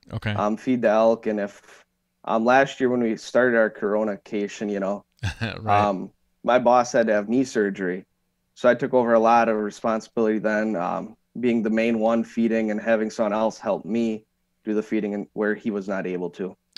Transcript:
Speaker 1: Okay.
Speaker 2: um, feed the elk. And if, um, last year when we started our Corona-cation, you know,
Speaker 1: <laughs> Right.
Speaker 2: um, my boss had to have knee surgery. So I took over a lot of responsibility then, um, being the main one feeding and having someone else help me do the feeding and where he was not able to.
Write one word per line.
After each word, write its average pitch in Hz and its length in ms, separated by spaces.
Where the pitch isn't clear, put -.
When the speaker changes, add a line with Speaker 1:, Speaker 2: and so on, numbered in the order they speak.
Speaker 1:
Okay. 110 200
Speaker 2:
um, 104 240
feed 123 260
the 113 80
elk. 113 360
And 107 140
if, - 440
um, 113 200
last 135 340
year 131 120
when 123 100
we 110 160
started 123 400
our 110 140
Corona-cation, 104 1000
you 101 120
know, 98 240
Speaker 1:
<laughs> 98 200
Right. 104 440
Speaker 2:
um, 98 260
my 120 160
boss 120 320
had 117 160
to 107 40
have 104 160
knee 127 140
surgery. 98 600
So - 140
I 123 60
took 123 200
over 120 200
a 113 40
lot 113 300
of 110 80
responsibility 110 840
then, 107 380
um, 90 400
being 117 240
the 113 60
main 113 280
one 113 240
feeding 113 480
and 104 100
having 110 300
someone 107 220
else 107 260
help 98 260
me 110 400
do 107 100
the 107 80
feeding 104 320
and 101 180
where 104 240
he 107 160
was 101 160
not 95 180
able 90 240
to. 92 260